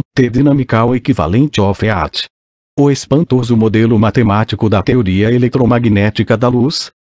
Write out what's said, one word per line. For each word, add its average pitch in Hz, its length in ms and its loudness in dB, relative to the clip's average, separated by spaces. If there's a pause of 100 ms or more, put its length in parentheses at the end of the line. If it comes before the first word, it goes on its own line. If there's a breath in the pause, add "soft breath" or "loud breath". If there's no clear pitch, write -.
(160)
The 127 120 2
Dynamical 127 680 0
Equivalent 120 640 0
of 101 260 0
Heat. 95 400 -4 (540)
O 143 100 4
espantoso 127 640 -2
modelo 110 440 2
matemático 107 680 0
da 101 140 0
teoria 107 500 0
eletromagnética 117 1040 0
da 120 120 0
luz, 123 420 -2 (120)